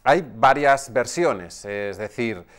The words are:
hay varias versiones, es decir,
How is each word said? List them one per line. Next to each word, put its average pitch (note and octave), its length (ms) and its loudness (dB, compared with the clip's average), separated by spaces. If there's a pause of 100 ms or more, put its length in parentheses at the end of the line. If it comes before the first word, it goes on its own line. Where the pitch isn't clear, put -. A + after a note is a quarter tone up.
hay D3 320 2
varias C3+ 560 4
versiones, A#2 720 -2
es G2+ 340 -6
decir, G#2+ 480 -6 (140)